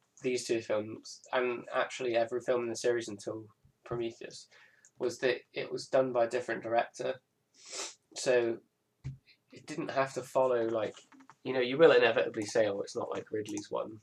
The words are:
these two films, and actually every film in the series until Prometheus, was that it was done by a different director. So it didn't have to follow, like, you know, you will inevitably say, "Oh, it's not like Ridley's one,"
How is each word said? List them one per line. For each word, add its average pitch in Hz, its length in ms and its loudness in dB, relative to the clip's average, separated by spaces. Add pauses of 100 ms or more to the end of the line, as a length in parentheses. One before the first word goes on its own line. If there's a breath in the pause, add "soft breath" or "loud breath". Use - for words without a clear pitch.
(240)
these 123 240 -2
two 117 120 0
films, 110 600 -6 (100)
and 123 400 -2
actually 127 440 -2
every 117 260 0
film 123 220 0
in 117 60 -4
the 113 60 -4
series 117 340 0
until 110 360 -10 (400)
Prometheus, - 600 -8 (500)
was 123 220 -4
that 123 180 2 (160)
it - 180 -6
was 127 140 -6
done 131 280 4
by 120 120 4
a 117 40 0
different 120 340 -4
director. 120 500 -2 (1000 loud breath)
So 120 420 2 (920)
it - 160 -20
didn't 151 240 -6
have 135 240 0
to - 80 -4
follow, 123 440 2
like, 110 280 -2 (480)
you 131 100 -4
know, 131 80 0
you 127 160 0
will 160 140 10
inevitably 117 540 4
say, 110 220 2
"Oh, 98 140 -2
it's - 140 -10
not 104 140 -4
like - 220 -8
Ridley's 104 380 -6
one," 113 340 -6